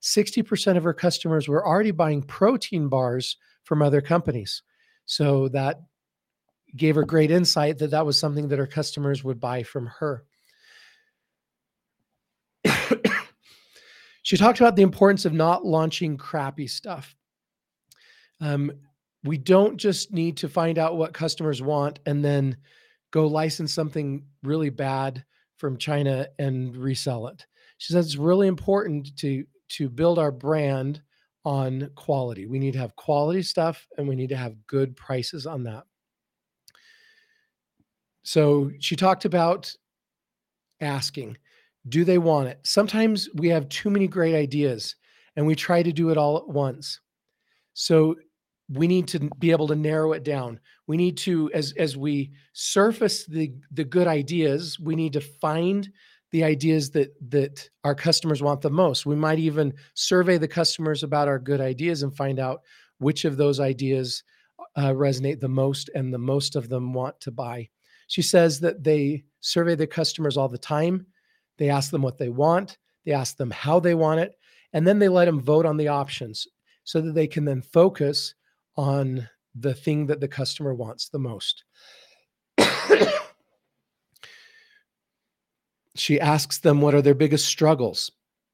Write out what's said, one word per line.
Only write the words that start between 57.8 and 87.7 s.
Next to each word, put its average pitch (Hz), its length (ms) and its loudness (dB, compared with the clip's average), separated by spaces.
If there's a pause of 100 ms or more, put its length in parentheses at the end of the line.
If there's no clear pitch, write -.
our 147 120 0
customers 151 480 0
want 143 180 0
the 143 100 -2
most. 151 360 2
We 147 100 0
might 156 220 2
even 151 340 0 (220)
survey 180 440 2
the 156 80 0
customers 156 560 -2
about 147 240 0
our 139 120 0
good 135 220 -2
ideas 139 420 -2
and 139 120 -4
find 139 240 -4
out 131 220 -4 (380)
which 151 260 0
of 143 120 -2
those 143 220 2
ideas, 131 640 -2 (540)
uh, 139 140 2
resonate 135 500 0
the 135 80 -4
most 135 460 -2
and 131 180 -4
the 123 60 -6
most 135 360 -2
of 117 140 -6
them 127 240 -6
want 127 300 -8
to 123 100 -12
buy. 120 380 -10 (360)
She - 160 -4
says 165 380 4
that 165 240 -2
they 147 400 2 (160)
survey 170 340 0
the 156 120 0
customers 156 500 -4
all 135 120 0
the 120 100 -10
time. 170 480 -2 (520)
They 147 100 0
ask 139 220 0
them 143 120 -2
what 127 160 -4
they 127 120 -4
want. 160 480 0 (260)
They 151 80 -2
ask 131 240 -4
them 120 140 -6
how 156 300 2
they 170 140 4
want 160 260 2
it. 190 180 -4 (340)
And 165 140 0
then 208 120 6
they 202 100 6
let 180 180 6
them 156 140 2
vote 151 260 4
on 151 100 0
the 151 120 0
options 139 580 -6 (380)
so - 160 -2
that 160 140 -4
they 156 120 2
can 151 180 -4
then 135 180 -2
focus 165 720 2 (420)
on 135 520 -2 (260)
the 127 200 -4
thing 151 320 -2
that 143 140 -4
the 139 80 -4
customer 139 460 -6
wants 117 340 -10
the 147 100 -8
most. 117 460 -8 (920)
<coughs> - 580 4 (2750)
She 143 240 2
asks - 380 0
them, 147 220 4
"What 147 140 6
are 143 80 6
their 143 120 6
biggest 143 300 2
struggles - 640 0 (440)